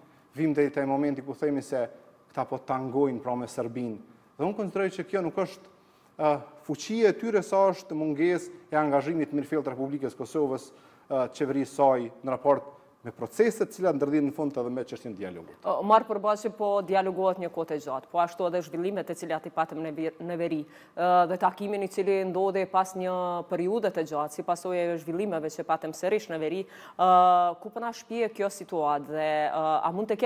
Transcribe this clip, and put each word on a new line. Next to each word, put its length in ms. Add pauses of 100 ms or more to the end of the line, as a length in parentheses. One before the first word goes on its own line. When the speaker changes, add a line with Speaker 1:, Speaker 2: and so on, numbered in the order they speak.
(360)
Speaker 1:
vim 200
deri 160
te 140
momenti 380
ku 120
themi 280
se 220 (440)
këta 180
po 100
tangojnë 680
pra 120
me 120
Serbinë. 480 (400)
Dhe 80
unë 140
konsideroj 400
që 100
kjo 160
nuk 160
është, 320 (460)
ë, 160 (320)
fuqia 460
e 40
tyre 280
sa 280
është 240
mungesë 760
e 80
angazhimit 560
mirëfill 280
të 120
Republikës 420
Kosovës, 520 (400)
ë, 160 (100)
qeverisë 400
saj 320 (160)
në 100
raport 380 (340)
me 80
proceset 560
cilat 240
ndërlidhen 380
në 20
fund 240
edhe 140
me 100
çështjen 300
e 80
dialogut. 420
Speaker 2:
O, 140 (100)
marr 220
përballë 340
që 160
po 120 (100)
dialogohet 580
një 160
kohë 160
të 140
gjatë, 260
po 80
ashtu 300
edhe 180
zhvillimet 400
të 80
cilat 320
i 80
patëm 240
në 160
vir-, 220 (100)
në 140
veri, 180 (380)
ë, 140 (200)
dhe 80
takimin 480
i 80
cili 220 (100)
ndodhi 400
pas 320
një 160 (320)
periudhe 480
të 160
gjatë, 240
si 80
pasojë 400
e 220
zhvillimeve 500
që 160
patëm 240
sërish 400
në 80
veri, 220 (340)
ë, 100 (540)
ku 80
po 160
na 80
shpije 400
kjo 160
situatë 640
dhe, 160 (240)
ë, 80 (240)
a 80
mund 160
të 160